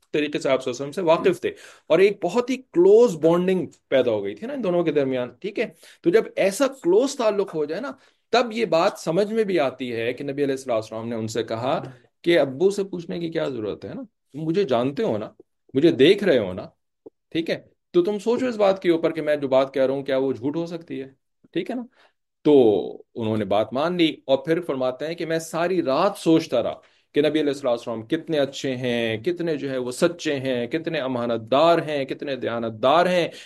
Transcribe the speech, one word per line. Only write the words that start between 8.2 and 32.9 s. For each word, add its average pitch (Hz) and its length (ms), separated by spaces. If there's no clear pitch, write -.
तब 240 200
ये 226 140
बात 165 320
समझ 185 300
में 220 160
भी 190 140
आती 131 320
है 113 220
कि - 100
नबी 143 200
अलैहिस्सलाम 117 640
ने 117 80
उनसे 113 300
कहा 120 320
कि 170 140
अब्बू 143 340
से 196 140
पूछने 180 340
की 170 100
क्या 156 200
जरूरत 107 360
है 107 80
ना, 233 100
तुम - 400
मुझे 170 240
जानते 131 360
हो 139 140
ना, 104 160
मुझे 147 200
देख 170 300
रहे 175 140
हो 98 160
ना, 104 180
ठीक 160 160
है, 190 60
तो 175 80
तुम 202 180
सोचो 240 300
इस 233 80
बात 196 260
के 180 80
ऊपर 160 200
कि 156 120
मैं 151 160
जो 143 100
बात 131 260
कह 135 100
रहा 135 100
हूँ 139 80
क्या 135 160
वो 135 140
झूठ 127 220
हो 170 120
सकती 165 320
है, 131 160
ठीक 170 140
है 240 60
ना। 247 120
तो 147 80
उन्होंने 110 300
बात 101 280
मान 160 240
ली 160 300
और 135 180
फिर 160 160
फरमाते 131 440
हैं 165 100
कि 165 100
मैं 160 160
सारी 175 400
रात 156 360
सोचता 160 420
रहा 92 220
कि 147 60
नबी 151 180
अलैहिस्सलाम 131 680
कितने 160 320
अच्छे 139 360
हैं, 120 500
कितने 170 340
जो 139 120
है 131 100
वो 123 140
सच्चे 170 420
हैं, 127 340
कितने 160 300
अमानतदार 123 840
हैं, 143 260
कितने 143 300
दयानतदार 117 720